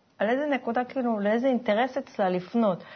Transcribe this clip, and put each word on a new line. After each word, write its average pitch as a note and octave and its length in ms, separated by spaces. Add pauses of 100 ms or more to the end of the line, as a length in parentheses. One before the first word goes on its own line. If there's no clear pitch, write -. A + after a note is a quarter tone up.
(180)
על G3+ 120
איזה C#4 240
נקודה, B3 300
כאילו, A#3+ 360
לאיזה A3 260
אינטרס A#3+ 520
אצלה G#3 300
לפנות? F3+ 540 (140)